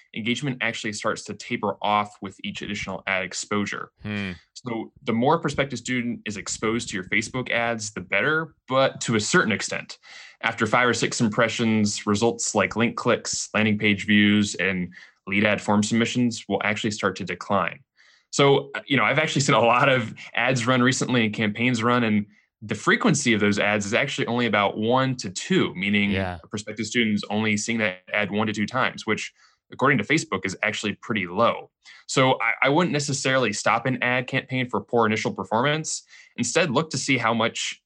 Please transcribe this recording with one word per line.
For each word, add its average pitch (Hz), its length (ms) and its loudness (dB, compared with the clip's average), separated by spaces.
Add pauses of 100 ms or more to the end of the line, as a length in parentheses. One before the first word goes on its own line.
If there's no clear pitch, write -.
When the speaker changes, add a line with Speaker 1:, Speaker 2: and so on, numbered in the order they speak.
(160)
Speaker 1:
engagement 123 460 -4
actually 113 320 -4
starts - 320 -4
to 101 100 -10
taper 107 480 -4
off 104 360 0
with 95 240 -12
each 101 200 -10
additional 98 420 -8
ad 95 180 -2
exposure. - 680 -4 (100)
Speaker 2:
Hmm. 101 300 -6 (220)
Speaker 1:
So 113 380 -8 (120)
the 117 100 0
more 135 240 4
prospective 139 400 -4
student 120 480 -4
is 104 120 -6
exposed 113 520 -4
to 101 80 -8
your 92 60 -6
Facebook 107 480 -4
ads, 117 400 -2
the 92 100 -8
better, 131 540 -2 (120)
but 127 340 2
to 113 140 0
a 104 40 2
certain 110 320 2
extent. - 480 -6 (420)
After 113 240 0
five 123 220 4
or 117 80 2
six - 260 -2
impressions, 110 880 2
results 113 480 0
like 95 200 2
link 113 200 2
clicks, - 580 -2
landing 107 240 2
page 101 300 2
views, 104 480 4
and 90 360 -2 (360)
lead 101 180 2
ad 101 160 0
form 104 220 2
submissions 117 640 0
will 98 160 -2
actually 104 280 -2
start 98 260 -2
to 104 60 -8
decline. 92 560 -4 (500)
So, 139 460 4
uh, - 100 -8
you 135 120 2
know, 110 60 4
I've 131 160 2
actually 156 220 2
seen 135 140 4
a 110 60 6
lot 120 280 6
of 117 240 2 (220)
ads 120 320 2
run 127 140 4
recently 123 440 2
and 104 80 -2
campaigns 113 480 0
run, 120 220 2
and 107 220 2 (360)
the 107 140 -6
frequency 185 580 2
of 101 60 2
those 101 200 4
ads 101 260 2
is 101 80 -2
actually 131 340 0
only 120 200 0
about 101 300 2
one 123 400 2
to - 120 -8
two, 131 460 0
meaning 101 360 2
Speaker 2:
Yeah. 92 320 -2
Speaker 1:
a - 40 -20
prospective 107 400 -8
student's 107 420 0
only 107 260 0
seeing 113 240 -2
that 92 200 -2 (120)
ad 104 200 -2
one 107 160 0
to 107 60 -4
two 107 120 -2
times, 117 400 -4
which 104 260 -4 (400)
according 135 280 2
to 113 40 -2
Facebook 143 420 -2
is 90 180 -8
actually 104 320 -2
pretty 98 320 -4
low. 98 420 0 (380)
So 131 340 4
I, 113 120 0 (100)
I 131 60 4
wouldn't 156 240 2
necessarily 131 600 0
stop 107 320 0
an 127 160 -2
ad 123 260 0
campaign 131 420 -4
for 98 120 -2
poor 113 240 2
initial 110 280 0
performance. 135 720 -2 (320)
Instead, 156 360 0
look 160 200 0
to 127 60 -6
see 135 200 0
how 117 160 0
much - 520 -4